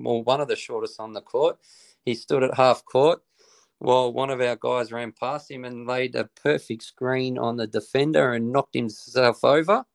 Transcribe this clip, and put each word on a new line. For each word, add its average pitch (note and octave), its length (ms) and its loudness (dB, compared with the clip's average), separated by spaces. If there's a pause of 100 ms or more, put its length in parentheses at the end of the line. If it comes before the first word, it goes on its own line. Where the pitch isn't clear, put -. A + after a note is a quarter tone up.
or A#2+ 180 0
one B2+ 180 2
of D3 80 -2
the A2 80 -2
shortest A2+ 440 -8
on A2 120 -12
the G2+ 100 -10
court. D3 360 0 (460)
He B2 100 -2
stood C3+ 280 -2
at B2+ 140 0
half B2+ 280 4
court D3 360 4 (580)
while B2+ 340 2
one C3 160 -2
of C3 120 -4
our B2 160 0
guys B2 360 -2
ran A#2 200 -8
past C#3+ 380 -8
him B2+ 140 -14
and A#2+ 220 -12
laid B2+ 300 -4
a B2 80 -2 (180)
perfect C#3+ 400 -2
screen C3 560 -4
on A#2+ 180 -2
the A2+ 100 -4
defender C#3 640 0
and A#2 200 -2
knocked C3+ 220 -2
himself A#2+ 720 0
over. E3 400 2 (100)